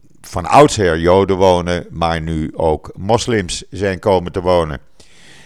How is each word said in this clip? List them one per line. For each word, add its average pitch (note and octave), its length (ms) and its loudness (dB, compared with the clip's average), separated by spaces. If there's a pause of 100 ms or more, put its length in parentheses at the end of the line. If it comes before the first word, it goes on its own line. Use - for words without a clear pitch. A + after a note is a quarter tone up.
(200)
van - 260 -6
oudsher G#2+ 520 4
Joden F#2 380 2
wonen, F2 540 2
maar E2 300 -4
nu D#2+ 340 -6
ook D#2 420 -4
moslims G#2 760 -4
zijn F#2+ 280 -4
komen F2 340 0
te G2 80 -6
wonen. E2+ 400 -2 (640)